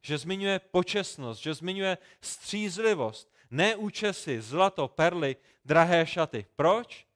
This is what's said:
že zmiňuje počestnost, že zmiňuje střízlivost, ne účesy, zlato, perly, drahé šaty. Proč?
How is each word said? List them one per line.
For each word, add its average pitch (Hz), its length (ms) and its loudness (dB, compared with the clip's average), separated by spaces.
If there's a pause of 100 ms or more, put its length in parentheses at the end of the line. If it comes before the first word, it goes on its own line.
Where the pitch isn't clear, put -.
že 147 160 -6
zmiňuje 190 420 -2
počestnost, 175 800 -2
že 156 120 -4
zmiňuje 185 440 -4 (240)
střízlivost, 202 1120 -2 (180)
ne 190 240 2
účesy, 196 680 -4
zlato, 160 460 0
perly, 160 480 0 (300)
drahé 165 400 6
šaty. 151 400 -4 (100)
Proč? 202 500 0 (100)